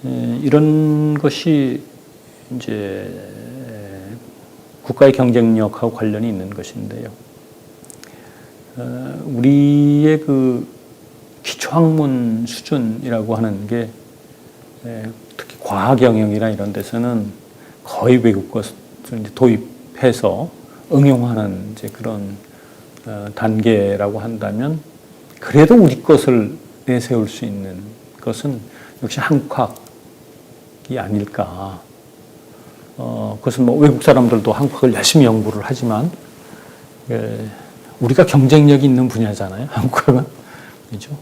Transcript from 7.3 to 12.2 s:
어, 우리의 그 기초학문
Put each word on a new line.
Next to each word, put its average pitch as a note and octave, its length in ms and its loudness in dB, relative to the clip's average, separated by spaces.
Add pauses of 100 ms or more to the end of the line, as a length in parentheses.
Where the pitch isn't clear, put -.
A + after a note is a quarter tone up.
어, B2 480 -12
우리의 D3 960 4
그 C3 460 0 (760)
기초학문 C3+ 1040 0